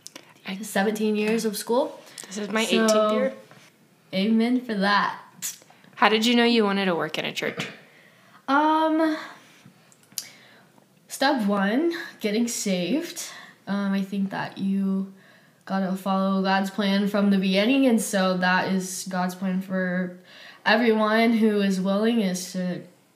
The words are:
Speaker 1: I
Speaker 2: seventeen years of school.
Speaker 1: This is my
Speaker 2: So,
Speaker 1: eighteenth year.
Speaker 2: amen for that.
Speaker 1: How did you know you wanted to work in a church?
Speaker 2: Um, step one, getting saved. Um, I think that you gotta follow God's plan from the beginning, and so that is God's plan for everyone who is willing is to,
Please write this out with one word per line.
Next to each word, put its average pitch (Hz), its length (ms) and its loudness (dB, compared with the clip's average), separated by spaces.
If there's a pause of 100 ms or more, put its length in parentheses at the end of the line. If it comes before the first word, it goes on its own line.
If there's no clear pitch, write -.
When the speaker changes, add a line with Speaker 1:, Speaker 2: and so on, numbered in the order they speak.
(460)
Speaker 1:
I 190 100 -8
Speaker 2:
seventeen 214 600 -2
years 220 280 0
of 208 120 -4
school. 269 440 -2 (260)
Speaker 1:
This 190 120 -14
is 208 100 -8
my 220 160 -2
Speaker 2:
So, 220 200 2
Speaker 1:
eighteenth 214 280 4
year. - 220 0 (800)
Speaker 2:
amen 226 500 2
for 220 120 -6
that. 202 460 0 (760)
Speaker 1:
How 208 140 4
did 220 180 2
you 247 80 4
know 240 100 6
you 233 200 4
wanted 196 220 0
to 180 100 2
work 156 220 -4
in 151 80 -4
a 151 60 -6
church? - 360 -6 (800)
Speaker 2:
Um, 311 680 2 (1900)
step 262 380 0
one, 208 460 0 (280)
getting 220 280 0
saved. 190 760 -4 (440)
Um, 196 260 -2
I 196 100 0
think 196 280 -4
that - 280 -8
you 196 540 -2 (540)
gotta 190 280 -2
follow 190 480 0
God's 196 280 0
plan 202 360 0
from 202 240 2
the 196 80 4
beginning, 208 480 2
and 226 140 4
so 190 380 0
that 180 340 0
is - 360 -4
God's 185 260 -4
plan 185 260 -4
for 185 580 -4 (480)
everyone 220 680 4
who 214 280 4
is 196 200 2
willing 208 400 2
is 185 320 -2
to, 180 300 -4 (340)